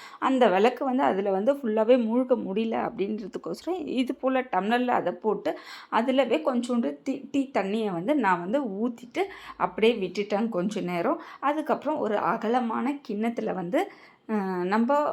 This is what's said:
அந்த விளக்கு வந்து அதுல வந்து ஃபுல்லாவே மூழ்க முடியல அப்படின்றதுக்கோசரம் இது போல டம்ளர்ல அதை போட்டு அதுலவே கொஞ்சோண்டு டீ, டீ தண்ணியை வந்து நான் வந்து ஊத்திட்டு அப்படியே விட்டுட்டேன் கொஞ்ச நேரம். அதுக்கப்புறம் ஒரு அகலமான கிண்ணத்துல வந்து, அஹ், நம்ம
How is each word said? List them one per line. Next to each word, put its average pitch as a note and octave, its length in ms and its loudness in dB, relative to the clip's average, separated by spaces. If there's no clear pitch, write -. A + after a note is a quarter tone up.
அந்த B3+ 280 4
விளக்கு A3 360 4
வந்து C4 200 2
அதுல G3+ 280 2
வந்து G#3+ 220 2
ஃபுல்லாவே A3+ 460 4
மூழ்க B3 380 2
முடியல A3 460 -2
அப்படின்றதுக்கோசரம் G3+ 960 -6
இது C4 200 0
போல C4 320 0
டம்ளர்ல A#3+ 480 0
அதை F3 200 0
போட்டு A3 380 -2
அதுலவே C4 500 2
கொஞ்சோண்டு B3 560 0
டீ, - 180 -4
டீ C#4 240 0
தண்ணியை G3+ 400 0
வந்து F#3 260 0
நான் F#3+ 260 2
வந்து A3 180 0
ஊத்திட்டு B3 480 -4
அப்படியே G#3+ 380 2
விட்டுட்டேன் G3+ 540 -2
கொஞ்ச F3+ 340 -2
நேரம். F3+ 340 0
அதுக்கப்புறம் D4 540 0
ஒரு G#3 260 0
அகலமான A3+ 520 0
கிண்ணத்துல A3 540 -2
வந்து, F#3 260 0
அஹ், F#3+ 380 -2
நம்ம A3+ 220 2